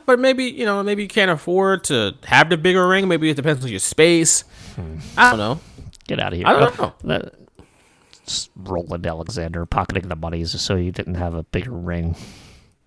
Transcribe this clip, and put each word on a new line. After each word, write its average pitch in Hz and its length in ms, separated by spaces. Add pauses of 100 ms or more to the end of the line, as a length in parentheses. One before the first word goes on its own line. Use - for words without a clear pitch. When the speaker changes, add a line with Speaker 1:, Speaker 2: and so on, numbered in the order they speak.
Speaker 1:
but 247 140
maybe, 262 240
you 240 220
know, 202 180
maybe 208 180
you 196 60
can't 190 240
afford 185 520
to 110 300 (120)
have 143 240
the 180 60
bigger 180 300
ring. 190 220
Maybe 156 220
it 151 40
depends 135 300
on 127 60
your 95 100
space. 165 640 (320)
Speaker 2:
Hmm. - 220 (200)
Speaker 1:
I 247 120
don't 233 80
know. 165 200 (480)
Speaker 2:
Get - 140
outta - 160
here. - 100
Speaker 1:
I 208 60
don't - 260
Speaker 2:
Uh, - 40
Speaker 1:
know. 87 100 (120)
Speaker 2:
that, - 300 (920)
just - 280
Roland 87 520
Alexander 82 600
pocketing 95 420
the 82 80
monies 82 360
just - 140
so 98 100
you 90 160
didn't 90 240
have 87 180
a 82 100
bigger 120 280
ring. 85 420 (720)